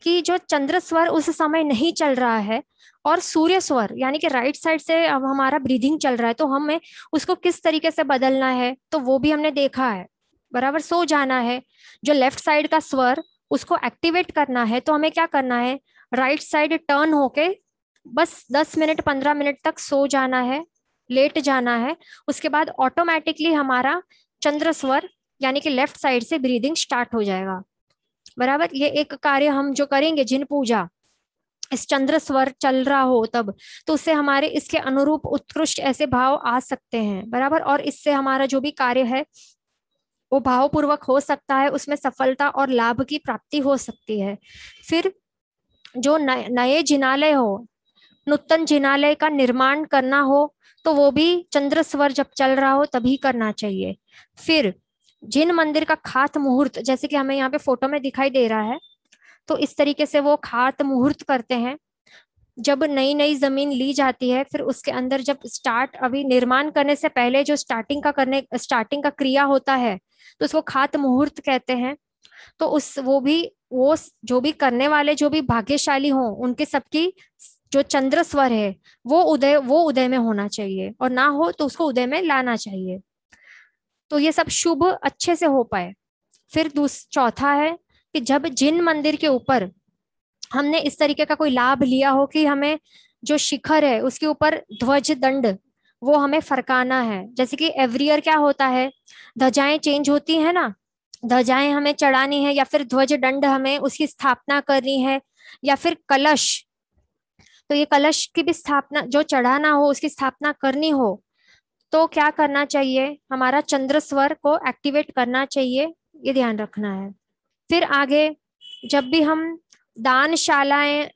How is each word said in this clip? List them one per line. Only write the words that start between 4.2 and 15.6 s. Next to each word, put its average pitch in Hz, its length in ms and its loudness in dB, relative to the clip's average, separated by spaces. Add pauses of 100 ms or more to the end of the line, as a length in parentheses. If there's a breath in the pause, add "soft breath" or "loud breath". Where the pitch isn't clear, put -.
right 269 280 0
side 320 240 -2
से 330 260 2
अब 277 180 0
हमारा 269 340 0
breathing 262 400 0
चल 254 180 0
रहा 233 120 0
है, 233 60 0
तो 311 120 -2
हमें 294 340 -2 (320 loud breath)
उसको 320 220 -2
किस - 280 -2
तरीके 320 280 0
से 311 140 -2
बदलना 262 440 0
है, 254 280 -2 (140)
तो 320 80 -2
वो 262 200 2
भी 294 120 2
हमने 302 200 0
देखा 262 400 0
है, 190 160 -6 (460)
बराबर। 269 280 -2
सो 339 240 0
जाना 277 360 0
है, 247 220 -2 (420 soft breath)
जो 294 80 2
left 269 260 2
side 302 300 0
का 320 120 2
स्वर, 262 420 0 (280)
उसको 285 340 -2
activate 339 460 -2
करना 254 340 0
है, 233 160 0
तो 311 120 0
हमें 302 180 2
क्या 330 160 0
करना 262 320 0
है, 247 220 -2 (340 soft breath)